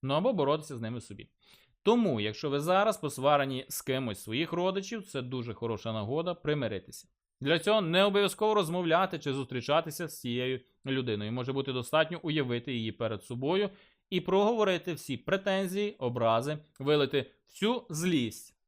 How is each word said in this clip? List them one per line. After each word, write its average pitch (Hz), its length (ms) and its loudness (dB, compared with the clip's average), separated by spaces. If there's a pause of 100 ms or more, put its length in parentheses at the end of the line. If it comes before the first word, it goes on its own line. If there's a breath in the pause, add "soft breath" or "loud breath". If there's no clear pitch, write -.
Ну 135 120 -2
або 208 200 2
боротися 151 440 0
з 110 40 -8
ними 113 200 -6
собі. - 280 -16 (540 soft breath)
Тому, 202 360 4
якщо 107 300 -2
ви 139 100 0
зараз 190 380 2
посварені 135 720 0
з - 120 -8
кимось 127 380 -2
з - 40 -16
своїх 143 300 -4
родичів, 190 500 -4
це 185 180 -8
дуже 123 320 -6
хороша 113 400 -4
нагода 139 400 -2
примиритися. 147 720 -4 (340)
Для 156 180 4
цього 208 220 4
не 175 220 4
обов'язково 202 500 2
розмовляти 175 680 2
чи 139 140 -2
зустрічатися 143 760 -2
з - 140 -12
цією 123 380 -2 (260)
людиною. 120 460 -2
Може 127 220 -4
бути 135 200 -2
достатньо 156 500 0
уявити 135 500 -2
її 110 180 -2
перед 110 320 -4
собою 160 460 -2 (400 loud breath)
і 175 120 0
проговорити 190 720 2
всі 143 240 -6
претензії, 196 760 -2
образи, 123 680 0 (220)
вилити 143 520 2 (160)
всю 233 420 0
злість. 156 680 0 (120)